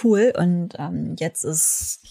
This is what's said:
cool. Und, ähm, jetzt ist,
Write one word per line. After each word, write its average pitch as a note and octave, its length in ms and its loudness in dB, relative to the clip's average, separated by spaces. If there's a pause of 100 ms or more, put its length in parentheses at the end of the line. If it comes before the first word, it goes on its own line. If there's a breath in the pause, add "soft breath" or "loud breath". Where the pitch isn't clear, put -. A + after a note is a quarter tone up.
cool. A3 320 4
Und, F3 340 2 (100)
ähm, D#3 400 -6
jetzt D#3+ 260 -4
ist, - 540 -2 (120)